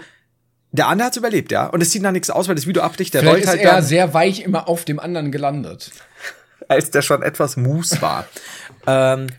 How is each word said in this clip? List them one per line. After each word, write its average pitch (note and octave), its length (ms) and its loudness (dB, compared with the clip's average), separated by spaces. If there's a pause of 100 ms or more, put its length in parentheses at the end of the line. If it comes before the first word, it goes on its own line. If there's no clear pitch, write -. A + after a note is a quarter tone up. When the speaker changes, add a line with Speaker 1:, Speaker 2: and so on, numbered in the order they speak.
(720)
Speaker 1:
der - 160 0
andere G3+ 220 2
hat's B3 80 -6
überlebt, A3+ 340 -2
ja. A2+ 160 0
Und E3+ 160 -2
es E3+ 80 0
sieht G3+ 120 -2
nach G3 100 0
nichts F3+ 180 -4
aus, F#3 160 -2
weil F#3+ 80 -2
das C#3+ 140 -4
Video F3 140 0
abbricht, F3+ 320 -4
der C#3 80 2
Speaker 2:
Vielleicht D#3 120 6
Speaker 1:
rollt F#3+ 100 4
Speaker 2:
ist F#3 60 2
Speaker 1:
halt F#3+ 120 0
Speaker 2:
er F3+ 100 8
Speaker 1:
dann F#3 120 4
Speaker 2:
sehr D#3+ 300 2
weich F#3+ 300 2
immer F3 240 -2
auf E3+ 160 -2
dem D3 160 -4
anderen D#3 320 -4
gelandet. C#3+ 580 -6 (800)
Speaker 1:
als D3 220 2
der C#3+ 120 2
schon C#3+ 200 0
etwas D3 340 -2
Moos D3 440 0
war. D2 300 -2
<laughs> - 60 -20 (520)
Ähm, C3 380 2 (120)